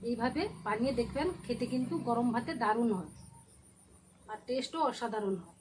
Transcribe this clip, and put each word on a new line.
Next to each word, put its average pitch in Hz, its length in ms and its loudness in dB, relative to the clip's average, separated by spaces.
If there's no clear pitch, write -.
এইভাবে 247 320 2
বানিয়ে 226 320 2
দেখবেন, 277 280 0
খেতে 240 280 -2
কিন্তু 254 200 0
গরম 240 260 2
ভাতে 240 180 0
দারুণ 226 340 4
হয় - 140 -6
আর 214 60 -6
টেস্টও 262 320 -2
অসাধারণ 208 520 0
হয়। - 200 -18